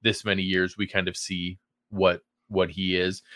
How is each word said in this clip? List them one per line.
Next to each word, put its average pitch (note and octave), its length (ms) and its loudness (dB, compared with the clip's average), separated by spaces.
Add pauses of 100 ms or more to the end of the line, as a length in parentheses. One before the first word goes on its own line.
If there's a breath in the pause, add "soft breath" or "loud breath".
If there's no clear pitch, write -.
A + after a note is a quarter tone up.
this A2 240 -2
many G2 160 0
years, F#2 340 0
we G2+ 120 -2
kind F#2+ 200 0
of F2+ 80 -4
see F2+ 420 -6 (320)
what, F#2 320 4 (280)
what F#2+ 200 2
he F2+ 280 -2
is. F#2 260 0 (120)